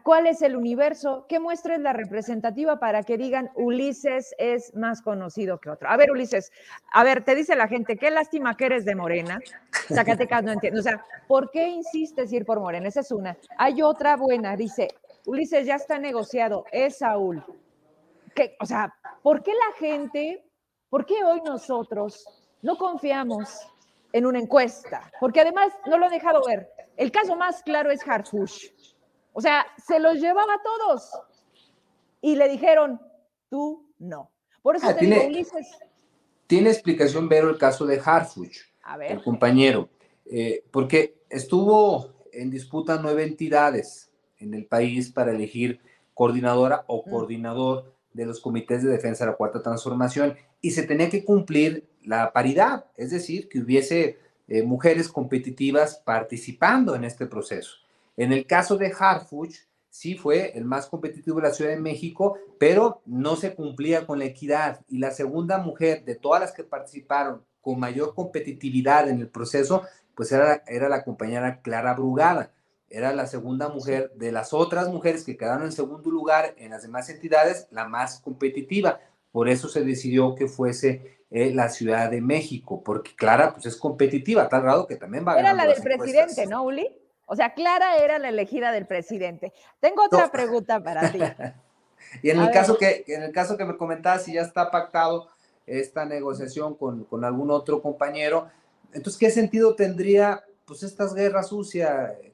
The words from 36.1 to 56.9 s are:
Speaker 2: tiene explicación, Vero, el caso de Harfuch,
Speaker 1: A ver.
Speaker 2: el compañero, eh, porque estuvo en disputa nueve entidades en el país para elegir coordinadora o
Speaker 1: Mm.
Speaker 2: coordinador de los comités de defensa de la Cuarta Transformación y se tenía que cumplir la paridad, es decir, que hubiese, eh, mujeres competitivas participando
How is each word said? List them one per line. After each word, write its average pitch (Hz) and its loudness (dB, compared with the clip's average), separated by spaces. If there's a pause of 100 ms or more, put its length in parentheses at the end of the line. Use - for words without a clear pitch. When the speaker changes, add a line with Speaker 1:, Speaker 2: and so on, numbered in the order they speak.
Speaker 2:
tiene 185 6
explicación, 160 2
Vero, 156 6
el 156 0
caso 135 4
de 139 0
Harfuch, 156 0 (260)
Speaker 1:
A 107 -16
ver. - -8
Speaker 2:
el 101 -8
compañero, 123 4 (360)
eh, 113 -4
porque 139 0 (140)
estuvo 190 2 (200)
en 123 -8
disputa 160 -4
nueve 151 0
entidades 151 0 (280)
en 104 -12
el 107 -10
país 123 -2
para 123 0
elegir 117 -4 (340)
coordinadora 123 2
o 117 -6
Speaker 1:
Mm. - -16
Speaker 2:
coordinador 117 -4 (200)
de 117 -8
los 113 -10
comités 120 -4
de 135 2
defensa 117 -2
de 110 0
la - -6
Cuarta 110 -4
Transformación 127 -2 (260)
y 170 -2
se 160 -2
tenía 156 0
que 202 -2
cumplir 156 2 (180)
la 113 -2
paridad, 156 2 (120)
es 127 -8
decir, 175 -6
que 131 -6
hubiese, 135 2 (300)
eh, 110 0
mujeres 160 2
competitivas 135 -2
participando 135 0